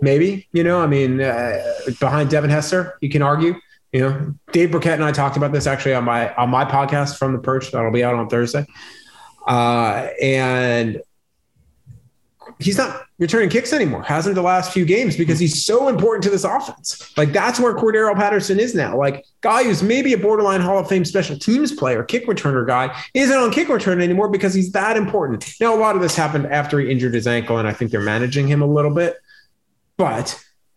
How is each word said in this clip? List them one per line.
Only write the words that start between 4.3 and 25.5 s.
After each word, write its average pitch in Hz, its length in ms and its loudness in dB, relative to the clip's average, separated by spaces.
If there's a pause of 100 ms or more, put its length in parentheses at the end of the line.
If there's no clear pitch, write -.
Dave 170 200 4
Burkett 165 220 0
and 151 100 0
I 151 80 2
talked 139 240 0
about 143 160 0
this 143 140 -2
actually 135 280 0
on 120 100 0
my, 117 320 0
on 123 120 0
my 127 160 2
podcast, 139 540 -2
From 135 160 0
the 120 40 -4
Perch, 131 340 -4
that'll 113 200 0
be 120 100 2
out 123 120 0
on 117 140 -2
Thursday. 120 360 -2 (840)
Uh, 120 600 0 (140)
and 127 800 0 (1600)
he's 190 200 0
not - 240 -4 (160)
returning 180 300 2
kicks 233 240 0
anymore. 180 300 0
Hasn't 165 320 -2
the 180 80 0
last 180 300 0
few 185 120 2
games 202 320 2
because 160 220 0
he's 160 260 0
so 254 240 2
important 208 360 0
to 202 60 0
this 196 140 0
offense. - 720 -6
Like, 151 160 2
that's 233 280 0
where 240 140 2
Cordero 220 400 2
Patterson 202 440 0
is 240 160 0
now. 120 220 -2
Like, 139 280 0 (160)
guy 226 240 2
who's 180 180 0
maybe 254 300 2
a 214 60 2
borderline 202 420 2
Hall 190 180 2
of 180 100 -2
Fame 185 160 2
special 156 340 -2
teams 277 340 0
player, 127 300 -2
kick 240 240 -4
returner 139 400 0
guy, 127 300 0 (180)
isn't 269 220 4
on 240 160 2
kick 339 160 0
return 190 320 0
anymore 180 280 2
because 196 260 0
he's 190 180 0
that 214 240 0
important. 160 640 -2